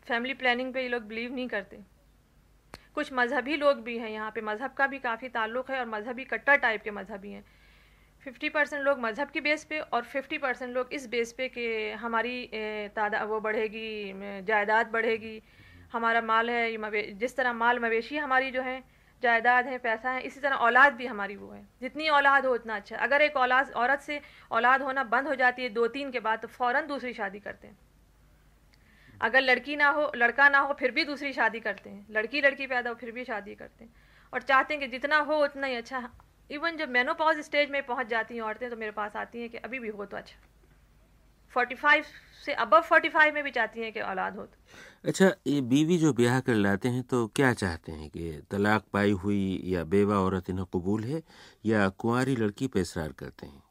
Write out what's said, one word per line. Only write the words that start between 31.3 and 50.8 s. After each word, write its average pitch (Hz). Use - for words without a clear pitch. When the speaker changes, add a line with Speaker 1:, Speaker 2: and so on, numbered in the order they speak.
Speaker 1:
شادی 233
کرتے 208
ہیں، 202
لڑکی 226
لڑکی 269
پیدا 247
ہو، 233
پھر 233
بھی 247
شادی 214
کرتے -
ہیں، -
اور -
چاہتے 269
ہیں 277
کہ 247
جتنا 294
ہو 302
اتنا 277
ہی 262
اچھا۔ 240
ایون 311
جب 302
مینوپاز 311
اسٹیج 294
میں 277
پہنچ 254
جاتی 226
ہیں 233
عورتیں 220
تو 233
میرے 220
پاس 208
آتی 214
ہیں 233
کہ 233
ابھی 247
بھی 233
ہو 208
تو 202
اچھا۔ -
فورٹی 247
فائیو 294
سے، 285
above 269
فورٹی 330
فائیو 302
میں 294
بھی 277
چاہتی 226
ہیں 226
کہ 214
اولاد 190
ہو 196
تو۔ -
Speaker 2:
اچھا، 190
یہ 143
بیوی 147
جو 156
بیاہ 120
کر 123
لاتے 101
ہیں 123
تو 120
کیا 131
چاہتے 87
ہیں 76
کہ 82
طلاق 104
پائی 101
ہوئی 98
یا 90
بیوہ 101
عورت 95
انہیں 95
قبول 98